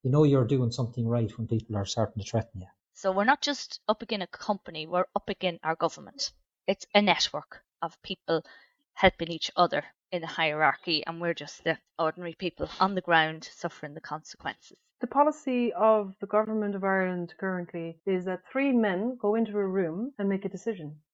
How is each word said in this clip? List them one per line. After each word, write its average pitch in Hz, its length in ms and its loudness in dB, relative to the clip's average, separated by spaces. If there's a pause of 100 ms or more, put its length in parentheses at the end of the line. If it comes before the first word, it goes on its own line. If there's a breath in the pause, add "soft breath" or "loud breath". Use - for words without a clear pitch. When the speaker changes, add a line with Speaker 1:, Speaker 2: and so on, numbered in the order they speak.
Speaker 1:
You 127 60 0
know 151 140 6
you're 135 220 6
doing 127 240 2
something 117 380 -4
right 117 280 0
when 113 120 -6
people 110 280 -2
are 98 100 -2
starting 107 360 -2
to - 80 -10
threaten 104 300 -2
you. 90 80 -16 (260)
Speaker 2:
So 196 180 -2
we're 202 120 2
not 254 180 4
just - 460 -6
up 220 140 0
against 208 220 -4
a - 140 -14
company, 165 480 -6
we're 175 200 0 (100)
up - 120 -6
against 185 360 -4
our 160 120 0
government. - 560 -4 (340)
It's - 280 -2
a 208 80 6
network - 600 -2 (200)
of - 200 -10
people - 420 -4 (500 soft breath)
helping 175 340 4
each 165 280 -6
other 165 280 2 (280)
in 175 80 -4
the - 60 -10
hierarchy, 151 800 0
and 165 140 -8
we're 170 140 0
just - 300 -12
the 160 140 0 (200)
ordinary 165 360 -2
people 160 340 -6 (120)
on 196 140 2
the 185 60 -2
ground 160 520 2
suffering 151 420 -8
the 160 60 -12
consequences. - 760 -12 (240)
Speaker 3:
The 247 60 -4
policy 262 680 2
of 208 480 4
the 202 60 -8
Government 214 480 0
of 190 80 -4
Ireland 185 560 0
currently 175 680 -6
is 185 200 0
that 185 160 -4 (100)
three 269 220 0
men 220 440 2
go 214 200 0
into 208 200 0
a 202 80 0
room 190 540 -2
and 202 100 0
make 196 160 0
a 190 40 -4
decision. 175 480 -8 (180)